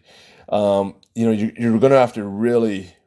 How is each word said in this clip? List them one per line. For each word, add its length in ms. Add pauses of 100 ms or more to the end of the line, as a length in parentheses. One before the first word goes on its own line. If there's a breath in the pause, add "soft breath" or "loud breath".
(500 soft breath)
Um, 460 (200)
you 100
know, 60
you, 260
you're 220
gonna 180
have 160
to 120
really 680 (140)